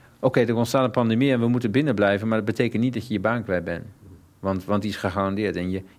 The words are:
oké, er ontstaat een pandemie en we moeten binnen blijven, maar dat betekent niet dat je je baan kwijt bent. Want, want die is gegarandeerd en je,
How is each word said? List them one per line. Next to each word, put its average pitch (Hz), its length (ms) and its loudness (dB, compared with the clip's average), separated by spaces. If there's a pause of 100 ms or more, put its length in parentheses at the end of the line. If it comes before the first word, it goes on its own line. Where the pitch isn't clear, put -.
(200)
oké, - 200 2
er 117 160 2
ontstaat 120 280 2
een 120 80 0
pandemie 120 400 2
en 123 80 2
we 117 80 2
moeten 120 240 0
binnen 135 240 2
blijven, 101 320 2
maar 110 100 2
dat 107 80 -2
betekent 113 380 0
niet 127 100 0
dat 113 140 -6
je 107 60 -4
je 101 60 -2
baan 110 240 -2
kwijt 90 200 -2
bent. 87 220 -6 (540)
Want, 95 260 -4
want 104 160 0
die 104 100 -4
is - 60 -8
gegarandeerd 98 580 -2
en 90 160 -4
je, 95 120 -4 (140)